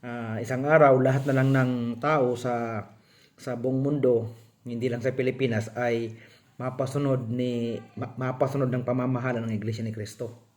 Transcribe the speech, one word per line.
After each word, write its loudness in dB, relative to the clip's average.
ah, -6
isang -4
araw 8
lahat 2
na 0
lang 4
ng 4
tao 2
sa, -4
sa -6
buong 0
mundo, 2
hindi -2
lang -4
sa -2
Pilipinas, 0
ay 0
mapasunod -2
ni, -2
ma-, -8
mapasunod 0
ng -2
pamamahala -2
ng -4
Iglesia -4
ni -6
Cristo. -12